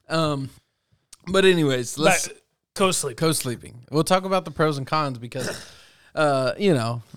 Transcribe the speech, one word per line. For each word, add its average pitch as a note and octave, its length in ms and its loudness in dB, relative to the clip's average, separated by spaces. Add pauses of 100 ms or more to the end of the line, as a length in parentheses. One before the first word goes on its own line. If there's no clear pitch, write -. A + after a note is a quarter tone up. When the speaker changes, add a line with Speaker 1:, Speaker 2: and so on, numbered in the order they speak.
Speaker 1:
Um, D3 400 -2 (800)
but F#3+ 180 2
anyways, C#3 540 2
let's F3 300 2
Speaker 2:
But - 100 -16 (360)
co-sleeping. F3+ 420 0
Speaker 1:
co-sleeping. C3+ 760 -4
We'll D#3 140 2
talk F#3 200 2
about F#3+ 220 -2
the E3+ 40 -10
pros D3+ 280 0
and C3 80 -8
cons D3 320 -2
because, B2 320 -8 (400)
<coughs> - 240 -20
uh, C3+ 420 2
you G3 160 2
know, A#2 300 0 (140)